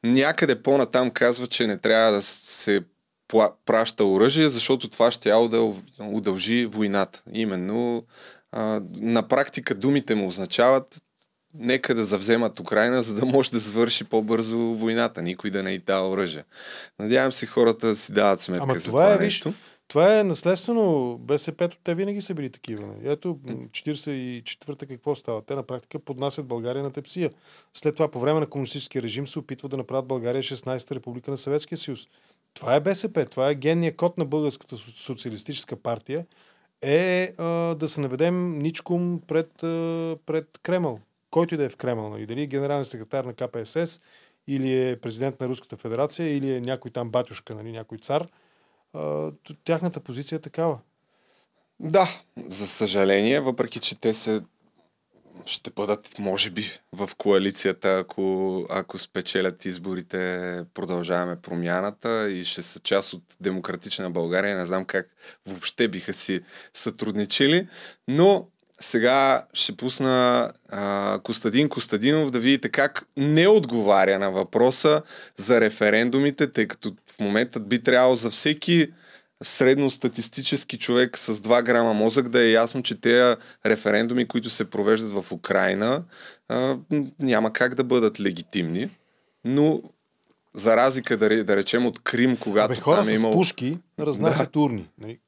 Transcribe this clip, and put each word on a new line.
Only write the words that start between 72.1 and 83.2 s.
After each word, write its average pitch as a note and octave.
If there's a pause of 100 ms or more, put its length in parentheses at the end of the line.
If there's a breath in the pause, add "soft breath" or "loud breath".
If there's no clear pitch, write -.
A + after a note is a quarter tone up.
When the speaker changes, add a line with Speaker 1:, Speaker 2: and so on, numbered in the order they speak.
Speaker 1:
да B2
видите B2+
как - (100)
не D3+
отговаря G#2
на G2
въпроса B2+ (340 loud breath)
за A#2
референдумите, A#2+
тъй A2
като - (140)
в -
момента A2
би A2+
трябвало B2+
за A2+
всеки D#3 (540 loud breath)
средностатистически C3
човек B2
с G#2+
два A#2+
грама A#2
мозък A2+
да A#2+
е A2+
ясно, A#2
че G#2+
тези B2 (320 loud breath)